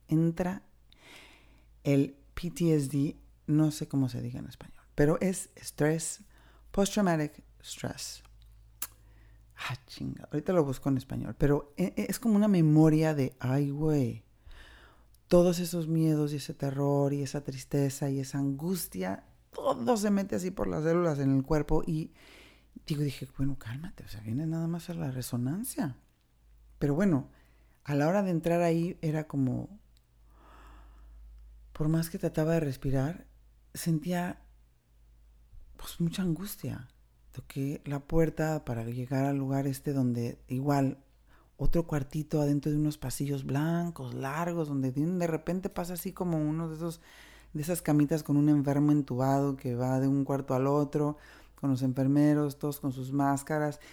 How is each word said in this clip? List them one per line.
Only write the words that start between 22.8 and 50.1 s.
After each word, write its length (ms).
digo, 160
dije, 360
bueno, 200
cálmate, 460
o 60
sea, 100
vienes 280
nada 200
más 220
a 40
la 160
resonancia". 840
Pero 160
bueno, 360
a 100
la 140
hora 140
de 80
entrar 300
ahí 400
era 240
como, 540
por 140
más 200
que 80
trataba 360
de 80
respirar, 640
sentía, 680
pues, 240
mucha 220
angustia. 680
Toqué 500
la 160
puerta 640
para 220
llegar 400
al 100
lugar 320
este 240
donde 560
igual 560
otro 280
cuartito 540
adentro 320
de 60
unos 200
pasillos 460
blancos, 680
largos, 560
donde 240
de, 120
de 220
repente 420
pasa 260
así 180
como 240
uno 320
de 60
esos, 260
de 100
esas 200
camitas 420
con 140
un 100
enfermo 460
entubado 640
que 180
va 240
de 80
un 160